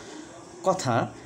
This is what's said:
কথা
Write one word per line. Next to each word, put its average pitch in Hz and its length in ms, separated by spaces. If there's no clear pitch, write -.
কথা 143 480